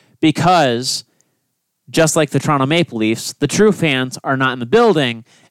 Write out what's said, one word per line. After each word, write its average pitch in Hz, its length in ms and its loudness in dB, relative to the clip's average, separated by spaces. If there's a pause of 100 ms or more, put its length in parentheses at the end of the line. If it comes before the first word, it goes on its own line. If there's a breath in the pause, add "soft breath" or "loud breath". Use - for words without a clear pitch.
(200 soft breath)
because, 147 840 0 (840)
just 156 260 2
like 156 140 0
the 143 80 -2
Toronto 135 280 0
Maple 156 320 -2
Leafs, 110 360 -2
the - 120 -2
true 202 260 2
fans 131 500 -4
are 135 140 -4
not 131 160 0
in 127 60 -8
the 120 80 -6
building, 143 580 0 (260 soft breath)